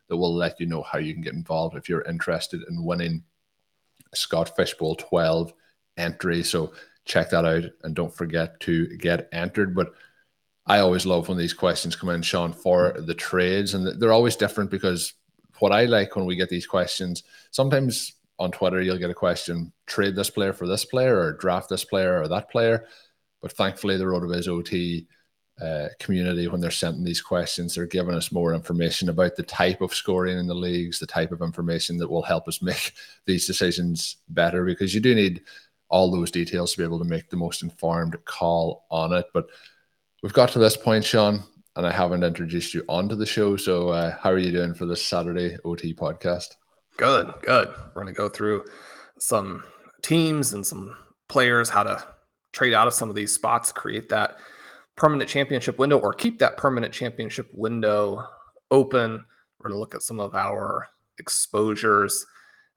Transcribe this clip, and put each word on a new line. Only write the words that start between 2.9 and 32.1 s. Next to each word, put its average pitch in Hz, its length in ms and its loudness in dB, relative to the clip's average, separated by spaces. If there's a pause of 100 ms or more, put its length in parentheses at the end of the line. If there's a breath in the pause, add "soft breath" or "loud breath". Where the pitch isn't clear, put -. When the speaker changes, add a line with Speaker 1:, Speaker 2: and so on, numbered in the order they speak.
Speaker 1:
Scott - 400 -2
Fishbowl 82 400 0
twelve 82 580 0 (440)
entry. 85 480 -2
So 80 280 -2 (320 loud breath)
check - 260 0
that 85 140 4
out 82 200 2 (180)
and 80 120 -8
don't 85 200 -4
forget 82 460 -4
to 82 260 0 (120)
get 85 340 0
entered. 90 420 -2
But 90 180 0 (720 soft breath)
I 104 140 6
always 92 260 4
love 85 220 2
when 92 100 -2
these 85 160 0
questions 85 420 0
come 90 140 -6
in, 85 100 0
Sean, 85 320 -2
for 90 460 4
the 82 160 -4
trades. 95 600 0
And 92 260 -2
they're 113 120 6
always 117 240 6
different, 101 340 0
because 92 440 -2 (440)
what 98 140 4
I 113 140 6
like 110 300 2
when 95 100 0
we 90 100 -2
get 90 140 0
these 87 160 -4
questions, 90 560 -2 (280 soft breath)
sometimes 135 640 0 (240)
on 90 120 -2
Twitter, 92 320 0
you'll 92 160 0
get 87 120 -2
a 87 40 -6
question, 85 580 -2 (140)
"Trade 98 300 0
this 98 140 -2
player 98 240 0
for 87 120 -6
this 95 200 -2
player," 127 320 2
or 80 140 0
"Draft 87 360 -2
this - 160 -4
player 92 360 2
or 80 80 -2
that 95 220 -4
player." 113 360 2 (560 loud breath)
But 90 100 -10
thankfully, 95 440 0
the 92 80 0
RotoViz 87 440 -2
O 87 120 -2
T, 85 460 -4 (520)
uh, 78 300 -6 (100)
community, 90 500 0
when 87 120 -4
they're 85 100 -2
sending 82 320 -4
these 85 200 -2
questions, 87 520 -2
they're 85 120 -4
giving 90 280 -2
us 82 160 -4
more 85 240 0
information 82 540 -2
about 87 280 2
the 87 60 -6
type 92 380 0
of 92 140 -4
scoring 90 440 0
in 90 80 -2
the 87 80 -4
leagues, 87 440 -2
the 80 80 -8
type 82 260 -2
of 82 80 -8
information 85 560 -4
that 85 140 -4